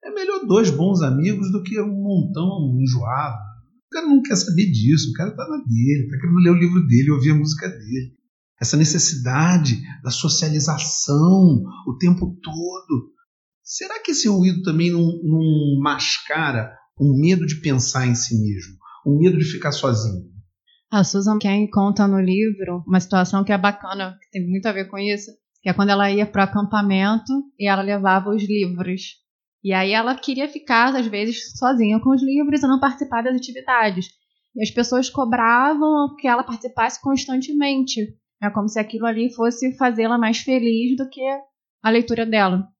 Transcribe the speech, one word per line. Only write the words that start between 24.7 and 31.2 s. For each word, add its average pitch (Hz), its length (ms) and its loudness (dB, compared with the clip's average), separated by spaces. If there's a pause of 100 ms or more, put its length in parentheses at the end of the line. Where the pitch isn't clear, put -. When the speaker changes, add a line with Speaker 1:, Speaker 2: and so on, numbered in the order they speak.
Speaker 2:
ver 196 140 -4
com 196 120 -14
isso, 202 340 -4 (300)
que 190 80 -4
é 180 40 2
quando 202 160 0
ela 202 220 2
ia 208 140 2
pro 208 160 -2
acampamento 202 880 0 (280)
e 202 80 -2
ela 196 140 0
levava 196 480 0
os 208 140 0
livros. 185 720 -4 (460)
E 196 100 -2
aí 190 180 0
ela 226 240 0
queria 269 320 -6
ficar, 269 480 0
às 254 100 -2
vezes, 220 520 -6